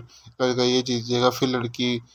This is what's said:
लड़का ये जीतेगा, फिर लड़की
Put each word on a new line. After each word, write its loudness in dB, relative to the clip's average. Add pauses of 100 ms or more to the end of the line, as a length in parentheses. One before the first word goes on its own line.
(420)
लड़का 0
ये 2
जीतेगा, 2
फिर -2
लड़की -2 (180)